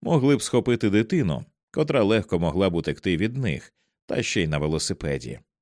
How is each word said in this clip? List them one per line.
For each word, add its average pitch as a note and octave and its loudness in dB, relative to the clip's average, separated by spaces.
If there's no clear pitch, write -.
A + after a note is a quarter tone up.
могли C#3+ 4
б A2 -6
схопити A#2 0
дитину, G#2 0
котра D3 0
легко G2+ 2
могла F2 2
б E2+ -4
утекти E2 -2
від A2 -2
них, E2+ -6
та - -4
ще G#2+ -2
й E2 0
на D2+ -2
велосипеді. D2+ -4